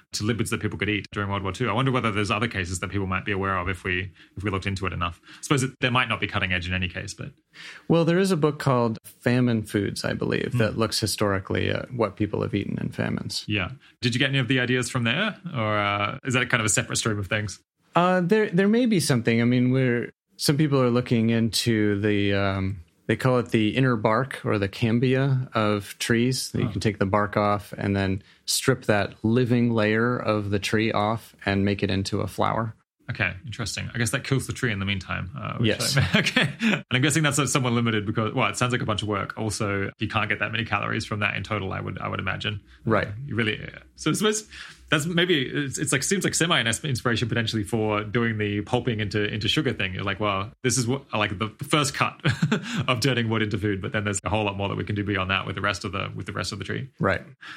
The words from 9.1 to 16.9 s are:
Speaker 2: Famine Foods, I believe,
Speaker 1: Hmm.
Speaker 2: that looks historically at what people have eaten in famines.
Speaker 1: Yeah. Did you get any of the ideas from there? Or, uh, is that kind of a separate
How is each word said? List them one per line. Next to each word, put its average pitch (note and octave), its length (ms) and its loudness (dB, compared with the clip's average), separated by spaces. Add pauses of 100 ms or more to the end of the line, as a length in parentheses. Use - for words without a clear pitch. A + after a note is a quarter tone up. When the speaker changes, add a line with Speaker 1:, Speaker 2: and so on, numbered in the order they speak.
Speaker 2:
Famine B2 420 4
Foods, G#2 400 -2
I A2+ 100 0
believe, - 400 -2
Speaker 1:
Hmm. A#2+ 40 2
Speaker 2:
that A2+ 200 2
looks A2+ 220 0
historically G2 680 0
at G#2+ 240 -4
what A2 220 -2
people G#2 260 -2
have G2+ 140 -2
eaten - 260 -2
in - 80 -4
famines. - 580 -4
Speaker 1:
Yeah. G2+ 220 -2 (320)
Did A#2+ 140 0
you C3 40 0
get C#3 100 2
any C3+ 100 2
of B2 80 0
the C3 120 2
ideas B2 300 0
from B2 140 -2
there? E3+ 340 0 (180)
Or, G#2+ 220 0
uh, G2+ 480 0
is B2+ 80 -2
that B2 160 2
kind A#2+ 120 2
of G#2+ 40 0
a G#2+ 40 2
separate B2 280 -2